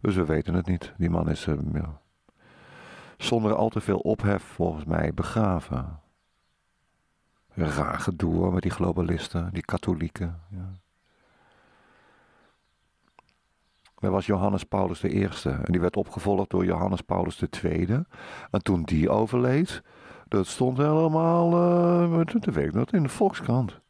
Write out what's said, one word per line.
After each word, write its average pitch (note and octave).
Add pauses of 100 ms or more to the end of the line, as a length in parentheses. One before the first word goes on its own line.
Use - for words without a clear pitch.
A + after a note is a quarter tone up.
Dus G#2
we F2+
weten D#2
het F2
niet. F2+
Die E2+
man E2+
is, D#2+
eh, D#2 (180)
ja, D2+ (1160)
zonder A2
al A2
te A2
veel G2+
ophef G2+
volgens D#2+
mij D#2
begraven. E2 (1500)
Raar D2
gedoe, E2+
hoor, F2+
met F2+
die F2
globalisten, F2
die F2
katholieken. E2+ (100)
Ja. F#2 (3250)
Dat G2
was F#2+
Johannes G2
Paulus F#2
de -
Eerste. -
En -
die F2
werd F2+
opgevolgd G2
door F#2
Johannes F2+
Paulus F2+
de -
Tweede. F2+ (440)
En G2
toen F2+
die D#2
overleed, B2+ (460)
dat G2
stond B2+
helemaal, D#3+
eh, F3 (140)
dat E3+
weet D2
ik -
nog, A#2+
in F3+
de C#3
Volkskrant. B2+